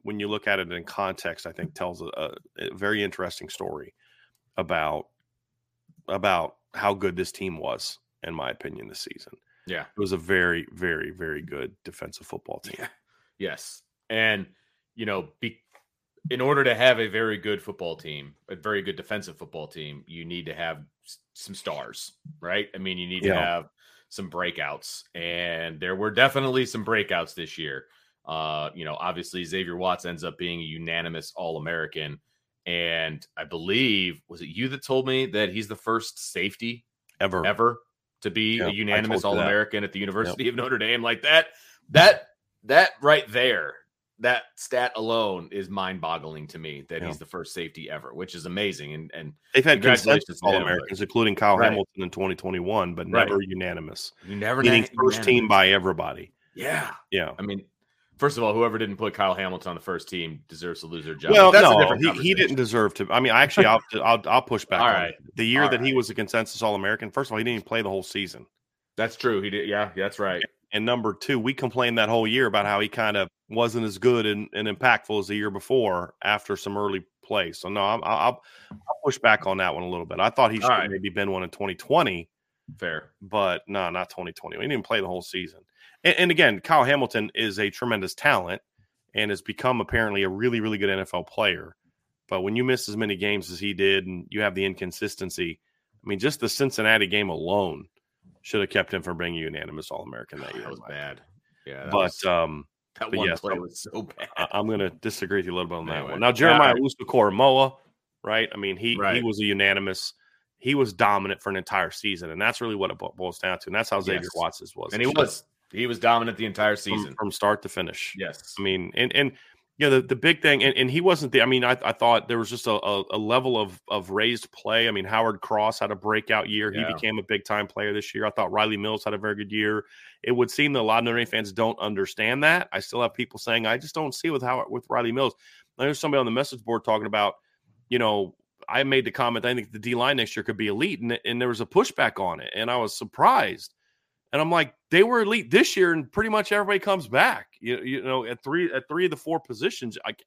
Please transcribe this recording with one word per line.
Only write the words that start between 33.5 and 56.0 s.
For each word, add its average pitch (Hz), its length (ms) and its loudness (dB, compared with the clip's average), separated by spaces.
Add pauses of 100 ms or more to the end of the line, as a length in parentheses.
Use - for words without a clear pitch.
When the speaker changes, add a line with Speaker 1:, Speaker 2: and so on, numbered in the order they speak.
Speaker 2:
was 85 140 -16
it 78 60 -14
you 101 200 -6
that 135 160 -10
told 131 240 0
me 131 180 0
that 104 260 -2
he's 104 160 -8
the 107 80 -10
first - 560 -6
safety 117 520 -6 (360)
Speaker 1:
Ever. 92 260 0
Speaker 2:
ever 117 320 2 (440)
to 107 80 -4
be 110 260 0
Speaker 1:
Yeah, 92 80 -2
Speaker 2:
a 87 40 -2
Speaker 1:
I - 20 -2
Speaker 2:
unanimous 104 520 0
Speaker 1:
told 101 120 0
you 104 40 0
that. 87 60 2
Speaker 2:
All-American 104 400 0
at 98 80 -8
the 98 60 -8
University 104 460 -4
Speaker 1:
Yep. 120 80 0
Speaker 2:
of 117 40 -8
Notre 123 220 -2
Dame. 117 240 0
Like, 117 200 -2
that, 160 260 6 (420)
that, 175 380 8 (360)
that 151 260 6 (120)
right 147 260 6
there, 107 460 2 (440)
that 120 260 0 (100)
stat 123 420 -2
alone 110 560 -2
is 95 160 -8
mind-boggling 82 800 -6
to 82 100 -16
me 73 300 -12
that 82 140 -8
Speaker 1:
Yeah. 85 60 -6
Speaker 2:
he's 78 100 -8
the 80 80 -18
first 87 260 -12
safety 80 380 -12
ever, 65 240 -12
which 87 200 -12
is 82 120 -12
amazing. 87 480 -4
And, 78 180 -14
and 78 200 -14 (200)
Speaker 1:
They've 131 100 6
had 143 200 6
Speaker 2:
congratulations 127 420 6
Speaker 1:
consensus - 160 -14
Speaker 2:
to - 60 -2
him, 101 60 6
but 95 100 4
Speaker 1:
All-Americans, 90 400 -2
including 107 320 2
Kyle 104 240 6
Speaker 2:
Right. 113 120 6
Speaker 1:
Hamilton 98 320 -2
in 90 80 -4
twenty 95 240 -2
twenty-one, 92 600 -2
but 87 160 -8
Speaker 2:
Right. 101 180 4
Speaker 1:
never 101 140 2
unanimous. 92 720 -8 (140)
Speaker 2:
You 101 100 -8
never 113 260 0
Speaker 1:
Meaning 120 320 6
Speaker 2:
na-, 117 100 0
Speaker 1:
first 113 180 2
team 123 120 4
Speaker 2:
unanimous. 113 160 4
Speaker 1:
by 98 180 10
everybody. 90 640 0 (220)